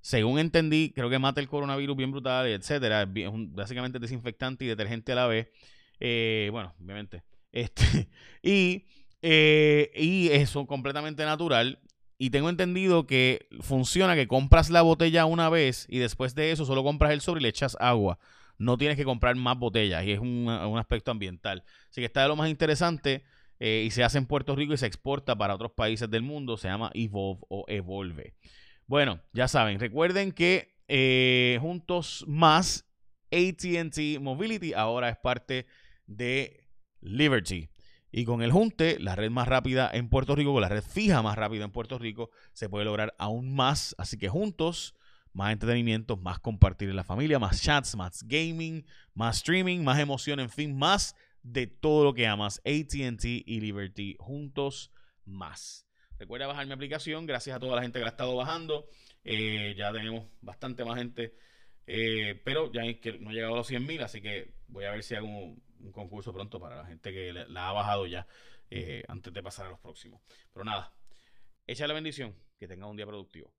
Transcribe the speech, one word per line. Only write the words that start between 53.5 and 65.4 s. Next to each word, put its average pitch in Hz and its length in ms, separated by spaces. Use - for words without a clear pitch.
Liberty, 101 600
juntos 139 720
más. - 640
Recuerda 120 300
bajar 139 200
mi 139 60
aplicación. 151 540
Gracias 131 300
a - 20
toda 127 160
la 120 80
gente 123 160
que 117 60
la 117 60
ha - 20
estado 127 240
bajando. 156 500
Eh, 107 520
ya 104 160
tenemos 113 340
bastante 120 440
más 117 140
gente. 120 360
Eh, 107 580
pero 147 280
ya 117 120
es 117 160
que 113 180
no 107 120
he 110 40
llegado 113 200
a - 20
los 117 100
cien 127 180
mil, 156 180
así 107 200
que 101 320
voy 101 160
a 101 80
ver 107 100
si 113 140
hago 107 100
un, 101 360